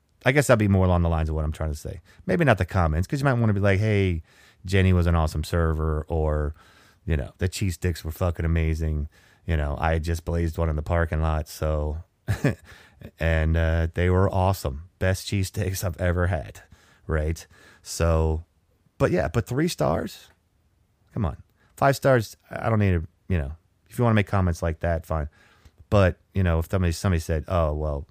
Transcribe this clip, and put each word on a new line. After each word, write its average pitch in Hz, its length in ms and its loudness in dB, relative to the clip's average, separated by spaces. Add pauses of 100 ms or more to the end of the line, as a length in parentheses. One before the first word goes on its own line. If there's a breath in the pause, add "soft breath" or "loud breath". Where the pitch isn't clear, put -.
(260)
I 131 60 0
guess 139 160 2
that'd 120 120 6
be 104 80 2
more 98 180 4
along 90 160 4
the 85 80 2
lines 80 200 0
of 78 40 -2
what 78 100 -2
I'm 78 80 -4
trying 78 200 -6
to 76 40 -6
say. - 260 -12 (260 soft breath)
Maybe 175 180 0
not 113 140 4
the 87 60 0
comments, 85 420 0
'cause 143 120 -4
you 139 60 0
might 135 80 4
wanna 113 200 2
be 98 60 0
like, 98 200 4
"Hey, 98 420 2 (420 soft breath)
Jenny 92 300 4
was 87 140 4
an 85 80 4
awesome 78 280 0
server," 80 640 0
or, 76 460 0 (520 soft breath)
you 80 120 0
know, 62 220 -6
"The 92 80 0
cheese 92 280 -4
sticks - 300 -4
were 80 60 -6
fucking 85 340 -2
amazing. 80 640 0 (380 soft breath)
You 82 100 0
know, 71 220 -2
I 80 180 0
just 80 260 -4
blazed 85 360 -2
one 82 100 0
in 76 60 -2
the 76 80 -4
parking 82 380 0
lot, 78 260 -2
so," 78 560 -4 (240)
<laughs> - 920 -6
and, 80 380 2
uh, 82 380 2
they 90 160 2
were 92 200 2
awesome. 92 520 -2 (160)
Best 92 260 -2
cheese 95 220 -2
sticks 101 360 -6
I've 87 160 -4
ever 90 280 0
had, 76 340 -6 (460 soft breath)
right? 78 400 -2 (340 loud breath)
So, 80 640 0 (560)
but 131 100 2
yeah, 170 200 0
but - 180 -2
three 147 200 -2
stars, - 640 -4 (880)
come 113 80 -2
on. 73 120 -4 (380 soft breath)
Five 139 200 2
stars, 131 420 0 (140)
I - 180 -4
don't 110 80 2
need 101 140 4
to, 82 160 0 (200)
you 90 120 0
know, 71 140 -6 (360)
if - 80 -20
you 123 60 0
wanna 117 100 4
make 104 140 2
comments 92 340 0
like 85 200 -4
that, 85 220 -2
fine. 78 260 -4 (600 soft breath)
But, 95 300 4 (160)
you 95 80 0
know, 85 160 2
if 82 100 -4
somebody, 92 220 0
somebody 87 280 0
said, 78 280 -2
"Oh, 80 260 0
well, 73 380 -4